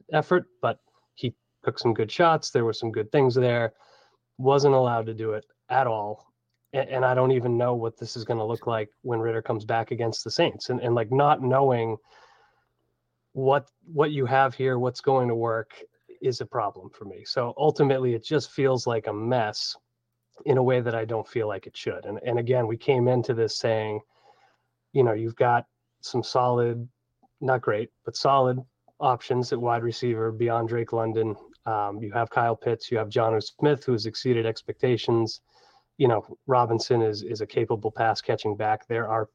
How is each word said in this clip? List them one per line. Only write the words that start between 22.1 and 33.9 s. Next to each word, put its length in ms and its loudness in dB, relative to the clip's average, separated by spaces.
and 140 0
again, 280 0
we 80 -2
came 320 2
into 260 2
this 240 0
saying, 440 -2
you 100 6
know, 100 4
you've 220 -4
got 300 2
some 220 -4
solid, 640 0
not 220 0
great, 300 -4
but 120 -10
solid 440 2
options 540 0
at 80 -4
wide 220 0
receiver 480 -2
beyond 360 0
Drake 260 -4
London. 420 -2
Um, 360 -4
you 100 -8
have 180 -2
Kyle 260 0
Pitts, 360 -4
you 60 0
have 120 -4
Jonnu 320 2
Smith, 420 0
who 100 -2